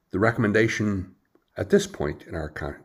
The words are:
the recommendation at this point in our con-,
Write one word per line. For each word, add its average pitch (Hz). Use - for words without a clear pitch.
the 90
recommendation 107
at -
this 202
point -
in -
our 76
con-, 73